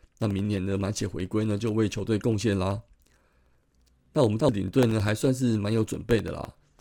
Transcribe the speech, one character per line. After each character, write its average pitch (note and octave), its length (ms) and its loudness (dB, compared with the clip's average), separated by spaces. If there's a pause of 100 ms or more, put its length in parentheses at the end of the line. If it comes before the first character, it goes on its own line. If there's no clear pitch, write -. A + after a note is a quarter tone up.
(180)
那 A2+ 80 -2
明 G2 220 0
年 G2+ 160 -2
呢， G2 140 -2
满 G2 140 -2
血 G#2 140 -4
回 F#2 200 -6
归 G#2+ 180 0
呢， G#2 140 -2
就 A2 120 -2
为 G#2+ 160 2
球 G2+ 160 -4
队 G#2+ 160 0
贡 G#2+ 200 0
献 G2+ 200 2
啦。 G2 240 -2 (1300)
那 D3+ 80 4
我 A#2 60 6
们 G#2+ 100 0
到 C#3+ 100 4
领 F#2+ 220 -2
队 B2+ 160 4
呢， A2 120 2
还 G#2 160 0
算 C3 200 0
是 A#2+ 240 0
蛮 G2+ 120 -2
有 A2 140 2
准 - 180 -8
备 A2 200 2
的 F2 100 -6
啦， - 220 -10 (260)